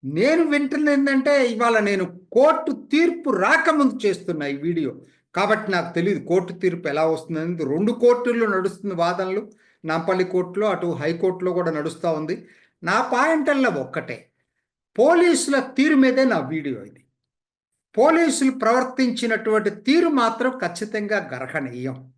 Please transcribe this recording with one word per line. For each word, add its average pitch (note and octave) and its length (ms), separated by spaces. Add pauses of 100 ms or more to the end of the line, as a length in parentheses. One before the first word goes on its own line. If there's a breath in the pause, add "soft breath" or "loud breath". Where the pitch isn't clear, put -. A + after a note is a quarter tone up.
నేను A#3 400
వింటుంది D4 480
ఏంటంటే, C#4 540
ఇవాళ A#3 320
నేను G3 420 (120)
కోర్టు C#4+ 400 (200)
తీర్పు D#4 380
రాకముందు C4 760
చేస్తున్న E3+ 360
ఈ C#3+ 140
వీడియో D#3 340 (440 loud breath)
కాబట్టి G#3 380
నాకు E3+ 220
తెలియదు F3 320
కోర్టు F3+ 260
తీర్పు E3+ 360
ఎలా D#3 180
వస్తుందనేది. D#3+ 580
రెండు F3 280
కోర్టుల్లో A#3+ 540
నడుస్తుంది F#3+ 480
వాదనలు, F#3 480 (420 soft breath)
నాంపల్లి F3 400
కోర్టులో, F3+ 420
అటు F3+ 260
హైకోర్టులో F3 600
కూడా E3+ 180
నడుస్తూ D#3+ 420
ఉంది. D#3 340 (360 soft breath)
నా G#3+ 300
పాయింటల్లో C#4 580
ఒక్కటే, C3 600 (680)
పోలీసుల D4+ 600
తీరు C#4+ 380
మీదే C4 280
నా A3 140
వీడియో C#3 460
ఇది. - 180 (960)
పోలీసులు D4+ 520
ప్రవర్తించినటువంటి A3+ 1200
తీరు D#4 380
మాత్రం B3 420
ఖచ్చితంగా G#3 680 (140)
గర్హనీయం. B2+ 840